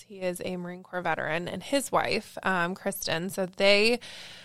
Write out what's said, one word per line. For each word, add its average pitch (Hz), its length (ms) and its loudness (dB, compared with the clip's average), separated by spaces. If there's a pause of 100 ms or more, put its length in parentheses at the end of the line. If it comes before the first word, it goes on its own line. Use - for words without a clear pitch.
He 190 140 -14
is 180 240 -2
a 185 100 -4
Marine 180 280 -8
Corps 180 180 -6
veteran, 165 480 0
and 185 120 -4
his - 300 -2
wife, - 500 0
um, 180 320 2
Kristen. 185 560 -2
So 190 180 -2
they 202 520 6 (460)